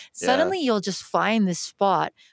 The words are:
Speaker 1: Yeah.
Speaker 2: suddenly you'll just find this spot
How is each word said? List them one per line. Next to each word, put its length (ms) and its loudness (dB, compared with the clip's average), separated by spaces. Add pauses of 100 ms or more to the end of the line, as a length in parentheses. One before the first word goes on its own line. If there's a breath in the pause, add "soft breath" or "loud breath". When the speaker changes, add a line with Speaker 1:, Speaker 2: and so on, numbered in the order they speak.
(200 loud breath)
Speaker 1:
Yeah. 320 2
Speaker 2:
suddenly 80 -2
you'll 200 2
just 240 -6
find 420 2
this 140 -2
spot 520 0 (200 soft breath)